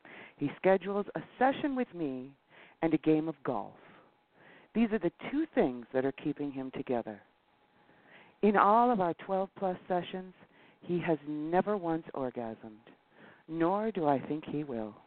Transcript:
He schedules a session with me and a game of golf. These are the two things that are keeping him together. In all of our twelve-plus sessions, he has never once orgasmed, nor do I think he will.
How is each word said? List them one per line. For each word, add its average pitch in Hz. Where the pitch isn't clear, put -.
He 143
schedules 196
a 160
session 269
with 247
me 139
and 160
a 156
game 156
of 156
golf. 101
These 220
are 220
the 170
two 302
things 127
that 131
are 135
keeping 147
him 131
together. 117
In 202
all 220
of 226
our 170
twelve-plus 190
sessions, 185
he 175
has 160
never 165
once 165
orgasmed, 113
nor 185
do 170
I 139
think 151
he 147
will. 113